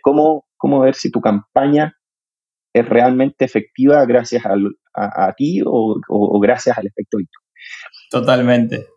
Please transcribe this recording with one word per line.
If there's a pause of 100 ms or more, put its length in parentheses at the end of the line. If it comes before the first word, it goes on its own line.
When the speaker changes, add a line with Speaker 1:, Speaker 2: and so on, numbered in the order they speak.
Speaker 1:
cómo, (100)
cómo
ver
si
tu
campaña (800)
es
realmente
efectiva
gracias
al, (180)
a,
a
ti
o,
o,
o
gracias
al
efecto
Bitcoin. (640)
Speaker 2:
Totalmente. (120)